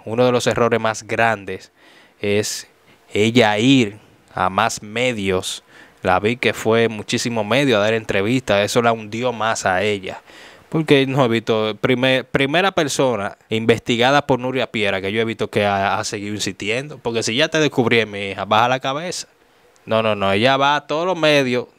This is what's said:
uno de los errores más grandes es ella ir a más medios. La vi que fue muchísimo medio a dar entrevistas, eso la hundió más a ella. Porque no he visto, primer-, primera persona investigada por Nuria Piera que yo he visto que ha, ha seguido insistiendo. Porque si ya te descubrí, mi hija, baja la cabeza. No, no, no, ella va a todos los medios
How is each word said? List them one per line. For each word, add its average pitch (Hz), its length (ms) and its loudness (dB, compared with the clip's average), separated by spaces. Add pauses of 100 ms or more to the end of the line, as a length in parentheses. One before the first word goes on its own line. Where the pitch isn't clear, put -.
uno 117 220 0
de 127 60 2
los 123 140 0
errores 117 320 2
más 110 260 -4
grandes 104 680 -4 (480)
es 104 480 -2 (460)
ella 107 440 4
ir 117 380 4 (380)
a 92 160 0
más 107 320 -2
medios. 107 840 -4 (380)
La 92 180 2
vi 110 160 0
que 113 160 0
fue 113 380 0
muchísimo 113 540 -4
medio 120 340 2
a - 20 2
dar 107 140 2
entrevistas, 107 680 0
eso 110 200 0
la 117 100 4
hundió 113 400 -4
más 110 320 -4
a 92 180 0
ella. 104 400 -4 (460)
Porque 147 380 2
no 135 180 0
he 120 40 2
visto, 110 520 -2
primer-, 127 460 0
primera 160 460 0
persona 127 680 -2 (100)
investigada 117 800 2
por 131 120 2
Nuria 127 320 -4
Piera 101 300 -2
que 95 120 -4
yo 113 100 0
he - 20 0
visto 110 240 -4
que 104 160 0
ha, 98 340 0
ha 107 60 -4
seguido 104 300 -8
insistiendo. 110 640 -6
Porque 117 240 -4
si 110 120 -2
ya 151 140 2
te 160 100 -2
descubrí, 120 460 2
mi 101 280 -8
hija, 95 120 -8
baja 107 240 2
la 127 120 -2
cabeza. 151 480 -8 (580)
No, 110 160 2
no, 110 120 0
no, 98 160 0
ella 123 280 2
va 139 180 2
a 143 100 -6
todos 156 200 -4
los 185 100 -2
medios 143 520 0 (100)